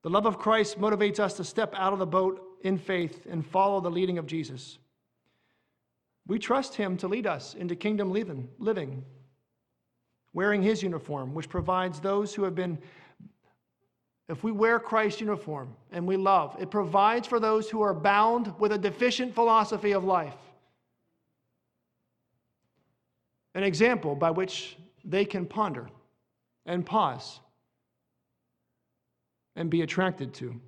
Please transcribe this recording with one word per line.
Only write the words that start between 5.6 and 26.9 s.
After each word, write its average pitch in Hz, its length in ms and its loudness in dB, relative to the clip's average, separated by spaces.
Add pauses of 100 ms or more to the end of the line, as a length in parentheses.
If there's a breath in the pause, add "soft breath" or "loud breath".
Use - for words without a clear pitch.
We 220 120 -2
trust 262 360 0
him 190 240 -2
to - 100 -4
lead 214 180 -2
us 151 280 -6
into 175 220 -6
kingdom 202 340 -2
living, 175 380 -4 (100)
living, 156 460 -4 (1300)
wearing 196 300 2
his 214 200 2
uniform, 147 520 -6
which 156 160 -8
provides 180 500 -2
those 202 340 0
who 202 100 0
have 180 100 -2
been, 175 240 -2 (1500 loud breath)
if 156 120 -8
we 226 100 -2
wear 226 260 4
Christ's 214 420 0
uniform 151 540 -6 (180)
and 175 140 -4
we 190 100 2
love, 190 420 4
it 185 120 -6
provides 208 580 2
for 240 100 0
those 220 300 2
who 220 140 0
are 208 100 4
bound 202 640 2
with 208 140 2
a 214 60 0
deficient 247 560 0
philosophy 220 580 4
of 190 120 2
life 175 300 2 (3250)
an 190 80 0
example 185 500 2
by 160 160 2
which 185 460 -4 (280)
they 190 200 0
can 196 220 -2
ponder 165 420 -4 (800)
and 175 180 -2
pause 180 560 -2 (2250)